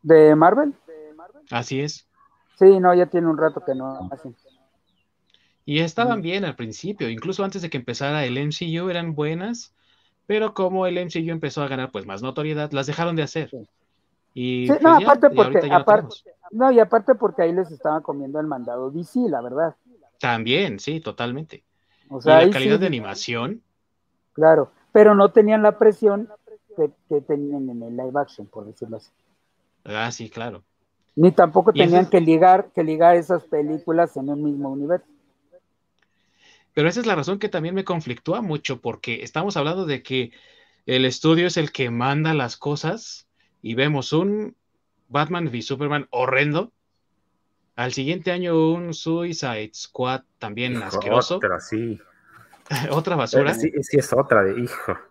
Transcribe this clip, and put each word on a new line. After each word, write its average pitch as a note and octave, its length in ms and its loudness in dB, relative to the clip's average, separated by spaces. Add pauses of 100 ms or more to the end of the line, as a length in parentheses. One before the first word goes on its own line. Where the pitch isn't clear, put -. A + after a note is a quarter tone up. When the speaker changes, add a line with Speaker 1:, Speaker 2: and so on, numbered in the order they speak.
Speaker 1:
¿De D#3 320 8
Marvel? G#3+ 380 4 (760)
Speaker 2:
Así B2 320 -6
es. D3+ 260 -10 (520)
Speaker 1:
Sí, F#3+ 200 8
no, F3+ 140 4
ya F3+ 140 4
tiene F3 200 -2
un D#3 100 0
rato D#3 280 -2
que C#3 80 -4
no C3 380 -10
hacen. C3 240 -18 (1300)
Speaker 2:
Y D3 120 -2
estaban A3 400 -2
Speaker 1:
Ujú. E3+ 40 -10
Speaker 2:
bien F#3 220 -4
al C3+ 100 -6
principio, B2+ 540 -8
incluso F3 340 -6
antes G3 200 -6
de D#3+ 80 -10
que D3 60 -6
empezara C#3 480 -4
el B2 120 -4
M D3 140 -4
C E3+ 160 -8 (120)
U F3+ 120 -6
eran E3+ 240 -6
buenas, F3 580 -8 (540)
pero G#3+ 260 -2
como F#3 320 -2
el F3+ 140 -2
M F3 100 -8
C E3+ 120 -6
U E3 100 -4
empezó D#3 320 -6
a C#3+ 40 -4
ganar, C3 220 -6
pues, G2 160 -10
más G2 160 -12
notoriedad, D3+ 500 -6
las C3+ 140 -2
dejaron E3 300 -6
de D#3+ 80 -2
hacer. C#3+ 260 -8
Speaker 1:
Sí. A#2 180 -16 (720)
Speaker 2:
Y B2 300 -4
Speaker 1:
Sí, F3+ 60 4
Speaker 2:
pues G#3 80 0
Speaker 1:
no, D#4+ 180 8
Speaker 2:
ya, G3 60 0
Speaker 1:
aparte C#4 220 4
Speaker 2:
y - 20 0
ahorita A3+ 140 2
Speaker 1:
porque, E3 260 2
Speaker 2:
ya C#3 40 0
no F3 80 6
Speaker 1:
aparte, G#3+ 200 4
Speaker 2:
tenemos. - 240 -16 (260)
Speaker 1:
no, B3+ 220 2
y A#3 80 8
aparte A3+ 340 2
porque G3+ 280 -2
ahí E3+ 100 0
les F3+ 180 -4
estaban D#3 300 -4
comiendo C#3+ 400 -8
el D#3 40 -4
mandado B2+ 460 -8
D E3 140 -8
C, B3 240 -4
la C3+ 120 -4
verdad. C3+ 340 -4 (440)
Speaker 2:
También, A#2+ 600 -2
sí, D#3+ 200 -6
totalmente. B2 640 -10 (460)
Speaker 1:
O C3+ 120 -12
sea, D#3 120 6
Speaker 2:
Y - 20 10
la D#3+ 80 10
Speaker 1:
ahí F#3 80 8
Speaker 2:
calidad G3 240 2
Speaker 1:
sí. F#3+ 60 2
Speaker 2:
de F#3+ 60 0
animación. A#2+ 760 -6 (720)
Speaker 1:
Claro, D#3 380 4 (200)
pero G#3 240 8
no G3 160 6
tenían G#3+ 320 6
la G#3 160 4
presión G#3 500 2 (460)
que, - 160 0 (160)
que D3 140 -2
tenían C#3+ 480 -4
en A#2+ 120 -10
el A#2 160 -12
live C3 220 -4
action, B2 260 -8
por G2+ 200 -18
decirlo A2 320 -14
así. - 120 -20 (760)
Speaker 2:
Ah, A2 260 -4
sí, A#2 180 -14
claro. A2+ 340 -12 (520)
Speaker 1:
Ni E3+ 160 6
tampoco F3 420 4
Speaker 2:
Y C#3 60 0
ese D#3 80 6
Speaker 1:
tenían F3 160 6
Speaker 2:
es F3+ 60 -2
Speaker 1:
que F3+ 120 6
ligar, F#3 540 6
que F3 80 0
ligar D#3+ 320 4
esas E3+ 300 0
películas D#3 720 -2
en C#3 120 -6
un C#3+ 140 -4
mismo C#3+ 260 -4
universo. C#3+ 380 -4 (1700)
Speaker 2:
Pero D3+ 160 2
esa A3 100 -4
es A#3+ 60 -4
la G#3 100 0
razón E3+ 240 -4
que G#3+ 80 -6
también F3 260 -6
me F#3+ 120 -4
conflictúa E3 560 -6
mucho, D3 400 -6
porque - 420 -8
estamos E3+ 320 -6
hablando E3+ 300 -4
de C#3 180 -6
que B2+ 280 -6 (540)
el B2+ 200 0
estudio D#3+ 420 2
es E3 80 -4
el D#3 160 -2
que B2+ 180 -4
manda C#3 440 -2
las C#3+ 240 -4
cosas D#3 720 -8 (320)
y A2+ 140 -8
vemos C#3 360 -2
un G3+ 440 -2 (520)
Batman D3+ 400 -4
v A#2+ 140 -6
Superman C#3+ 480 -6
horrendo. C#3+ 640 -2 (1040)
Al B2 160 -6
siguiente D#3+ 380 -6
año E3+ 400 0
un E3+ 220 -6
Suicide D#3 800 -6
Squad B2+ 500 -8 (140)
también A#2 360 -6
Speaker 3:
Hijo, A2+ 100 -8
Speaker 2:
asqueroso. G#2 540 -2
Speaker 3:
otra, F#2 240 -2
sí. A2 380 -6 (720)
Speaker 2:
<laughs> D3 220 -4
Otra E3 240 -2
basura. C#3 360 2
Speaker 3:
Eh, - 40 -2
sí, D#3 160 -2 (100)
sí C#3+ 160 -2
es - 140 0
otra A#2+ 320 2
de G2 160 -2
hijo. A#2+ 380 -6 (140)